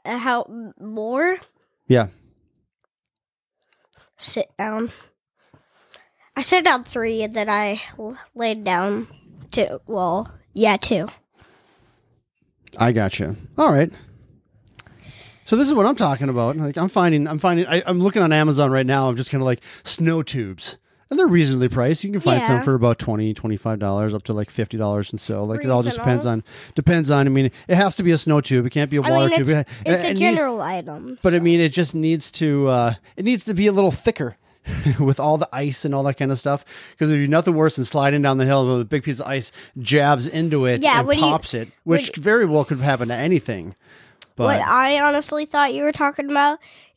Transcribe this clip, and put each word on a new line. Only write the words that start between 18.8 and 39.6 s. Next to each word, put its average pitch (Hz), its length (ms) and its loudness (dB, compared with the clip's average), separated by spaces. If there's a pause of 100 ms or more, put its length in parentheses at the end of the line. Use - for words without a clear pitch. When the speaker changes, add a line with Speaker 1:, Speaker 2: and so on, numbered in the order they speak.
Speaker 2:
now. 135 220 2
I'm 120 80 -2
just 127 140 -6
kinda 135 140 -2
like, 123 180 -2 (200)
snow 165 400 -2
tubes. 101 560 -8 (320)
And 277 80 -4
they're 370 80 4
reasonably 135 440 4
priced. 127 340 0
You 196 60 -6
can 202 100 -2
find 123 240 2
some 131 120 2
Speaker 1:
Yeah. 117 80 0
Speaker 2:
for 139 100 2
about 117 240 2
twenty, 107 340 -2
twenty-five 110 460 -4
dollars, 101 340 -2
up 104 120 -6
to, 113 100 -6
like, 104 160 -6
fifty 113 260 -6
dollars 104 340 -2
and 107 80 -8
so. 104 260 -6
Like, 110 200 -4
it 131 60 0
all 123 120 2
just 120 140 -4
depends 123 300 0
Speaker 1:
Reasonable. 113 240 -2
Speaker 2:
on, - 240 -20
depends 160 360 2
on, 139 160 4
I 139 40 2
mean, 135 160 2 (200)
it 180 100 2
has 190 200 2
to 208 60 -4
be 175 100 2
a 160 60 4
snow 147 240 2
tube. 123 240 0
It 123 40 -4
can't 147 200 -2
be 147 80 0
a - 40 0
Speaker 1:
I 131 60 0
mean, 131 60 2
Speaker 2:
water 135 260 4
Speaker 1:
it's, 131 100 2
Speaker 2:
tube. - 100 4
It, - 60 -4 (200)
Speaker 1:
it's 180 180 0
a 349 40 -2
Speaker 2:
it 190 100 -2
needs - 20 2 (160)
Speaker 1:
general 254 240 -2
item, 175 600 -10
Speaker 2:
But, 180 100 4
I 175 60 4
Speaker 1:
so. 170 40 -2
Speaker 2:
mean, 170 180 4
it 160 120 2
just 165 220 -2
needs 160 380 -2
to, 143 360 0
uh, 120 260 2 (220)
it - 80 -6
needs 233 220 0
to 220 80 -4
be 202 140 4
a 202 40 2
little 190 180 4
thicker 131 460 -4 (300)
<laughs> - 340 -2
with 139 180 2
all 151 200 0
the 160 120 -4
ice 143 360 -6
and 139 80 -2
all 139 80 -2
that 139 160 -2
kind 135 120 -2
of 135 80 -2
stuff. 143 280 -4 (320)
'Cause 151 100 2
there'd 151 140 2
be 143 40 0
nothing 160 280 2
worse 156 220 2
than 127 100 -4
sliding 143 340 0
down 139 160 2
the 131 80 2
hill 135 260 2
with 123 120 0
a - 20 -4
big 131 180 -4
piece 135 160 -6
of 139 80 -8
ice 131 240 -6 (280)